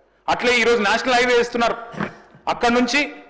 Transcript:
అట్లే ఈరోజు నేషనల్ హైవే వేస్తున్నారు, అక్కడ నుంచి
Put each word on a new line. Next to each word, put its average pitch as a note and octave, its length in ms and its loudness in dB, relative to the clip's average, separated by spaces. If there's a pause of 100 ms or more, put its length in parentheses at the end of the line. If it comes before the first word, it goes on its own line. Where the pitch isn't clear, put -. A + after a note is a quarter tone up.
(280)
అట్లే A#3+ 280 2
ఈరోజు A#3 260 2
నేషనల్ A3+ 320 0
హైవే B3 200 2
వేస్తున్నారు, A#3 420 0 (720)
అక్కడ F3 200 0
నుంచి B3 440 0 (180)